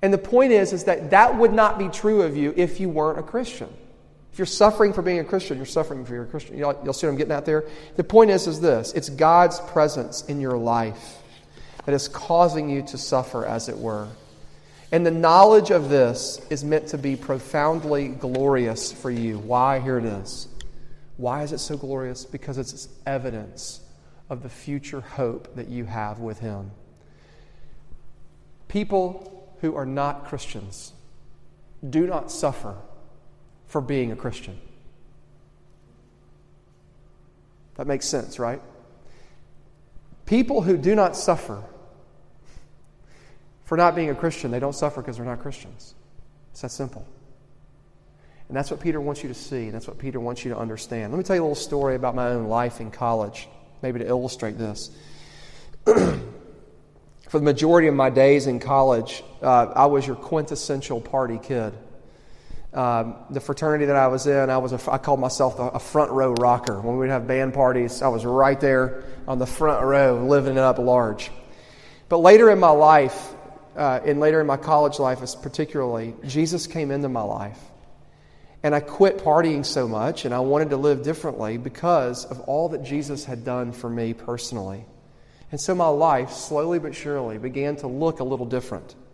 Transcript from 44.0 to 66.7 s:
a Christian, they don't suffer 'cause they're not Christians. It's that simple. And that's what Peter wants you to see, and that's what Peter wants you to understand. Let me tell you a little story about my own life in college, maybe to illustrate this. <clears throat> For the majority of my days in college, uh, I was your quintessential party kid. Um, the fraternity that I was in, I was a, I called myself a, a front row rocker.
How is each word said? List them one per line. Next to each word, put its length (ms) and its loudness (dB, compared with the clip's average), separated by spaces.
a 60 -2
Christian, 360 -4
they 80 -4
don't 160 -4
suffer 260 -4
'cause 140 -10
they're 100 -10
not 160 -8
Christians. 520 -14
It's 100 -16
that 100 -10
simple. 340 -10
And 80 -6
that's 120 -4
what 120 -8
Peter 180 -2
wants 240 -6
you 60 -8
to 60 -12
see, 300 -10
and 80 -10
that's 140 -12
what 100 -14
Peter 220 -8
wants 240 -8
you 80 -6
to 80 -6
understand. 540 -8
Let 40 -4
me 60 -4
tell 140 0
you 40 0
a 60 0
little 80 -2
story 400 -2
about 180 -2
my 140 -2
own 220 -2
life 320 -2
in 100 -12
college, 560 -4
maybe 180 -6
to 80 -6
illustrate 500 -4
this. 320 -8
<clears throat> 460 -12
For 1500 -4
the 60 0
majority 420 6
of 80 2
my 140 4
days 380 6
in 120 -2
college, 640 2
uh, 320 4
I 120 6
was 200 4
your 120 -6
quintessential 840 -6
party 420 -2
kid. 320 -4
Um, 420 -2
the 100 -6
fraternity 460 0
that 100 2
I 120 6
was 200 0
in, 220 4
I 80 2
was 160 -2
a, 180 -4
I 60 0
called 240 0
myself 380 0
a, 100 -2
a 100 -6
front 320 0
row 220 2
rocker. 480 2